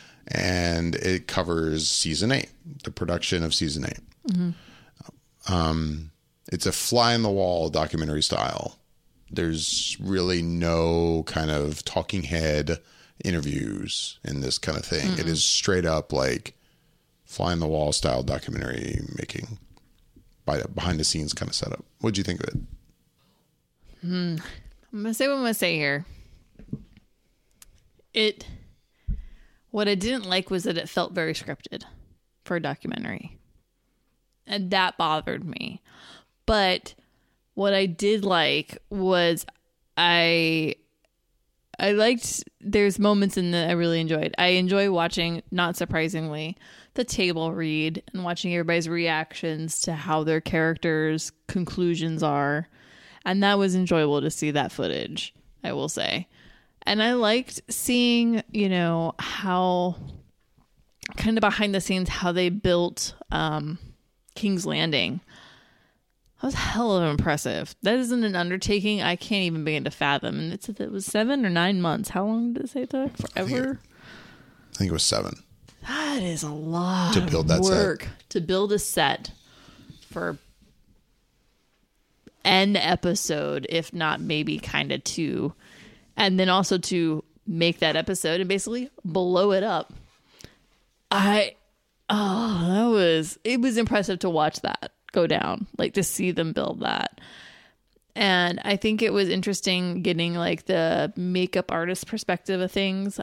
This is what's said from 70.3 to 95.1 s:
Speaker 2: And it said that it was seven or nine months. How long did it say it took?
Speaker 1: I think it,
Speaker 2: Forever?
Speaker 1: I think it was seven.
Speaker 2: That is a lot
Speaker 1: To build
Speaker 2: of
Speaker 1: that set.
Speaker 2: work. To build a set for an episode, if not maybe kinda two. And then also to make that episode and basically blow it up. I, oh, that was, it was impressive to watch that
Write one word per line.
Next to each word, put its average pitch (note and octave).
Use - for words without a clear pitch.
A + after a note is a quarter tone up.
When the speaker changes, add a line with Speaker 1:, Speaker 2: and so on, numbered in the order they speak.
Speaker 2:
And D#3+
it G3+
said G#3
that G#3
it G#3+
was G3
seven A#3+
or F3+
nine F3+
months. E3
How F#3+
long A#3
did B3+
it A#3+
say B3+
it B3+
took? C4+
Speaker 1:
I F#3+
think A#3
it, -
Speaker 2:
Forever? C4
Speaker 1:
I -
think F#2+
it -
was D#2
seven. -
Speaker 2:
That C#4+
is E3
a D3+
lot F3
Speaker 1:
To F#3+
build D#3+
Speaker 2:
of E3+
Speaker 1:
that F#3
set. F#3+
Speaker 2:
work. -
To G3
build F#3+
a G#3
set -
for E3+
an G3
episode, D3+
if D#3+
not D#3
maybe D#3
kinda C#3
two. -
And G3
then F#3
also F#3
to E3
make E3
that D#3
episode F3
and F3+
basically A3+
blow F3+
it F#3+
up. F#3+
I, G3+
oh, G3+
that G3+
was, E3
it A#3+
was A#3+
impressive G3+
to F#3
watch D#3
that -